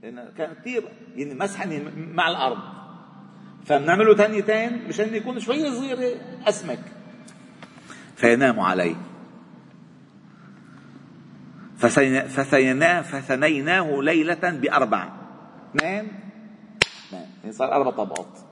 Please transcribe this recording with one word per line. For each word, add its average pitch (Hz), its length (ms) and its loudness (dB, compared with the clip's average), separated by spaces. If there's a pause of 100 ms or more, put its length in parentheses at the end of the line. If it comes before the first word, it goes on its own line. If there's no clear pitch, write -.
لأن 120 340 -14
كان 160 240 -6
كتير، 247 220 -4 (320)
يعني، 139 180 -8
مسحني 185 460 -4
م-، 156 340 -10
مع 170 160 2
الأرض، 135 280 0 (1080)
فبنعمله 175 500 6
تانيتين 214 720 2
مشان 214 280 -2
يكون 233 240 -4
شوية 285 300 -2
صغيرة 254 460 -4 (320)
أسمك، 170 320 -2 (1400)
فينام 120 440 4
عليه. 90 360 2 (2750)
فسينا-، 131 500 4
فسينا-، 139 760 4
فثنيناه 143 1000 0
ليلة 160 480 2
بأربع. 120 600 0 (680)
اثنين، 190 320 -2 (1000)
اثنين. 180 180 -14 (160)
يعني، 107 100 -10
صار 127 220 -2
أربع 135 180 2
طبقات. 90 480 -8 (120)